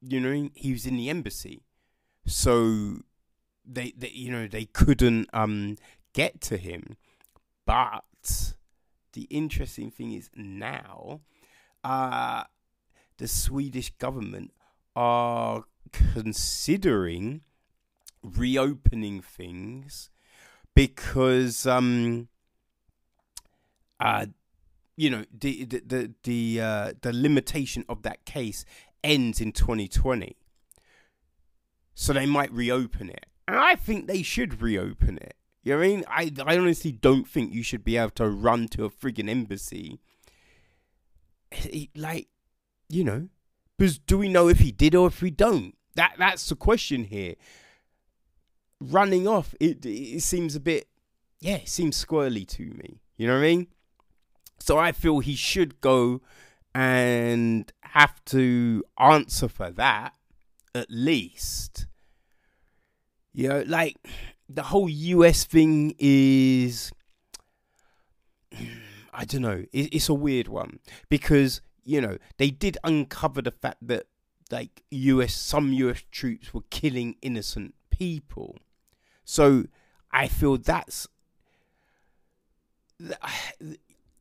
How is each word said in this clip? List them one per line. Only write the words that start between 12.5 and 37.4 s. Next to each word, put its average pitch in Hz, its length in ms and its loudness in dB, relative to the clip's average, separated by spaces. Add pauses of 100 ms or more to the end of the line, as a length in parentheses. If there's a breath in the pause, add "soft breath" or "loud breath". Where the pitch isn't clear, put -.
the 120 100 -12
Swedish 135 640 -4
government 110 600 -10 (440)
are 117 680 -2 (280)
considering 110 1500 -2 (840)
reopening 120 960 0
things 104 880 -16 (680 soft breath)
because, 127 880 2
um, 120 640 0 (1700)
uh, 107 280 -2 (680)
you 156 140 0
know, 110 140 -4 (100)
the, 131 320 -8
the, 120 140 -8
the, 120 340 -6 (100)
the, 117 380 -2
uh, 107 400 -4
the 123 100 -6
limitation 135 800 -2
of 107 140 -10
that - 220 -10
case 117 400 -10 (380 soft breath)
ends 131 380 2
in 110 100 -4
twenty 110 360 0
twenty. - 480 -2 (1600)
So - 180 -2
they 135 120 0
might 143 260 0
reopen 120 580 -4
it. - 160 -18 (220)
And 208 100 -2
I 330 180 4
think 208 300 -6
they 190 160 -4
should 147 400 -6
reopen 101 560 -2
it. - 180 -18 (280)
You 131 80 -2
know 147 80 2
what 175 60 2
I - 20 4
mean? 202 200 0
I, 156 240 -2 (140)
I 165 120 4
honestly 170 340 0
don't 131 360 4
think 123 240 -4